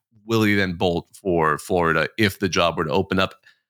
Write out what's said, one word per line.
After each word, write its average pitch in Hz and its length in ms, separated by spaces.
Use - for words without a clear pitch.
will 110 160
he 104 100
then 95 200
bolt 85 340
for 80 380
Florida 82 520
if 101 180
the 98 120
job 85 280
were 87 80
to 73 60
open 92 260
up? 95 160